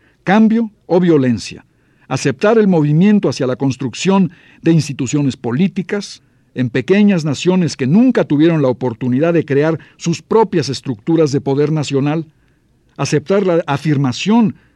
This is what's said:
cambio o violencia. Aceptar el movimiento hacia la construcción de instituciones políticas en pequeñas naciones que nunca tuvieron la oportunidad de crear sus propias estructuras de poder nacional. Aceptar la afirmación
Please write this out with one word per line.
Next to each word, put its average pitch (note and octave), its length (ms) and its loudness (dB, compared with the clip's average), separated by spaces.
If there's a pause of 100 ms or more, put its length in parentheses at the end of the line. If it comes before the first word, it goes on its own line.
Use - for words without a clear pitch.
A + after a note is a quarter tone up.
(240)
cambio A3 480 2 (160)
o E3+ 120 2
violencia. C3 680 0 (440)
Aceptar G3+ 480 0
el G#3+ 100 4
movimiento F3 600 2
hacia B2+ 180 -4
la B2+ 80 -2
construcción C#3 760 -2 (300)
de E3 120 2
instituciones C#3 640 -2
políticas F#3 840 -4 (320)
en B2 160 -4
pequeñas F#3 540 2
naciones F3 540 -2
que B2+ 100 -2
nunca A3 380 2
tuvieron D#3 360 2
la C3 60 2
oportunidad B2+ 680 -2
de D#3+ 120 0
crear D3 340 0 (160)
sus - 260 -6
propias G3 460 0
estructuras C#3 640 -2
de C#3 80 0
poder D3 320 -2
nacional. D3 540 -2 (720)
Aceptar D#3 480 -2
la F3 220 0
afirmación D3 880 0 (200)